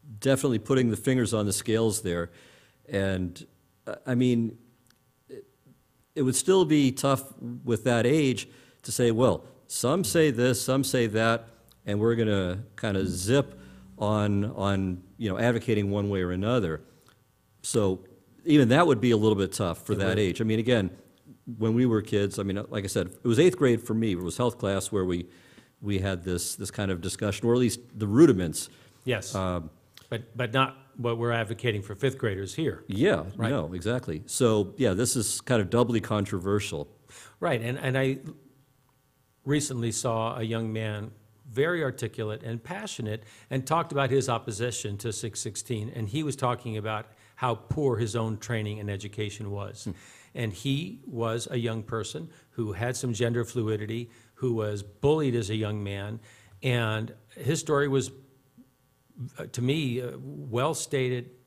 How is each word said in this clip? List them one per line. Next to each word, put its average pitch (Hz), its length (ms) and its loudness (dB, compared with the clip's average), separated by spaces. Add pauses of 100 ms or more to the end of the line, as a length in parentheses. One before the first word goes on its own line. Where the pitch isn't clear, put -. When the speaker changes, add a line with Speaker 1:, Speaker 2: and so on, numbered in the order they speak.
(180)
Speaker 1:
definitely 131 400 2
putting 127 320 2
the 104 60 0
fingers 123 360 2
on 107 140 0
the 98 60 0
scales 110 500 0
there. 85 280 -2 (580)
And, 95 580 -2 (400)
uh, 107 80 -8 (100)
I 127 120 0
mean, 120 420 2 (680)
it, 123 180 -16 (720)
it 151 60 0
would 127 120 2
still 185 300 6
be 147 260 6
tough 135 500 0
with 120 440 -2
that 117 200 4
age 131 440 2 (340)
to - 80 -12
say, 120 220 4
"Well, 110 320 4 (240)
some 147 340 0
say 156 300 4
this, 120 280 2
some 131 220 2
say 127 240 2
that, 113 420 2 (380)
and 104 140 0
we're 117 160 4
gonna 101 480 0 (120)
kinda 98 300 0
zip 104 500 0 (420)
on, 104 480 2 (100)
on, 98 460 0 (160)
you 110 100 -2
know, 92 100 -2
advocating 113 520 2
one 101 180 0
way 98 140 0
or 90 100 -2
another." 95 480 0 (840)
So 98 380 0 (460)
even 147 240 8
that 160 160 8
would 127 160 4
be 127 80 4
a 113 80 6
little 107 180 6
bit 95 160 0
tough 87 320 -2
for - 80 -2
Speaker 2:
It 98 40 2
Speaker 1:
that 95 120 0
Speaker 2:
would. 95 100 2
Speaker 1:
age. 95 220 0
I 113 40 0
mean, 110 140 2
again, 113 320 2 (680)
when 113 160 2
we 123 100 4
were 113 160 4
kids, 101 380 0
I 101 40 -2
mean, 98 160 -2 (120)
like 101 140 -4
I - 20 -4
said, 90 220 -2 (140)
it 123 60 0
was 113 100 4
eighth 180 200 6
grade 120 240 4
for - 100 -4
me. 113 200 2
It 87 60 0
was 87 200 -6
health 123 200 0
class 98 320 -2
where 98 140 0
we, 90 220 -2 (560)
we 101 160 0
had 95 260 -2
this, 90 300 -4
this 95 160 -8
kind 98 200 -2
of 85 120 -4
discussion, 98 440 -4
or 117 60 4
at 123 80 4
least 120 200 0 (140)
the 104 120 -4
rudiments. 101 640 4 (340)
Speaker 2:
Yes. 113 300 -4
Speaker 1:
Um, 90 340 -2 (420)
Speaker 2:
But, 113 260 -10
but 117 160 -4
not 131 240 2 (200)
what 117 220 -2
we're 117 120 0
advocating 113 520 -2
for 101 120 -10
fifth 135 240 -2
graders 98 360 -4
here. 123 340 -4
Speaker 1:
Yeah, 98 360 2 (120)
Speaker 2:
Right. 113 140 -2
Speaker 1:
no, 87 220 -2
exactly. 92 540 -4
So, 107 500 2
yeah, 117 160 2
this 117 240 2
is - 240 -2
kind 117 220 2
of 90 80 -2
doubly 117 300 4
controversial. 98 880 -2 (500)
Speaker 2:
Right, 143 240 0
and, 123 160 -4
and 131 180 -2
I 135 220 0 (1300)
recently 135 480 0
saw 113 440 0
a 117 60 -4
young 113 300 -2
man, 107 400 -6 (380)
very 156 320 0
articulate 110 600 -6
and 117 200 -6
passionate, 120 600 -8 (280)
and 131 160 -4
talked 160 260 0
about 139 180 2
his 127 180 2
opposition 113 680 -4
to 113 140 -4
six 107 280 -8
sixteen, 113 540 -6
and 110 140 -6
he 143 140 -4
was 143 140 -4
talking 120 400 -2
about 107 300 -6 (300)
how 120 180 0
poor 131 420 -2
his 107 180 -2
own 110 240 -2
training 107 420 -4
and 104 100 -6
education 101 600 -8
was. 101 340 -10
Speaker 1:
Hmm. 107 60 -6 (440)
Speaker 2:
And 113 180 -4
he 143 540 -6
was 117 440 -4
a 135 60 -4
young 113 260 -2
person 113 460 -8 (220)
who 107 220 -6
had 117 240 -4
some 123 160 -4
gender 117 320 0
fluidity, 110 680 -4 (240)
who 123 200 -2
was 104 280 -2
bullied 143 520 0
as 107 160 0
a 110 60 0
young 104 260 -2
man, 101 380 -6 (420)
and 113 500 0 (240)
his 131 220 -2
story 143 300 2
was, 135 240 0 (1300)
uh, - 80 -10
to 120 160 -6
me, 131 380 0
uh, 123 120 -8 (100)
well 143 520 -2
stated. 127 560 -2 (160)